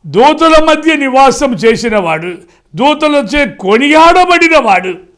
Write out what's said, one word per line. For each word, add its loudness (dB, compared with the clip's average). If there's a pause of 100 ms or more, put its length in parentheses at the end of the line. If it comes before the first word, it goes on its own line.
దూతల 2
మధ్య 0
నివాసం 0
చేసినవాడు, -4 (400)
దూతలచే -2
కొనియాడబడినవాడు 0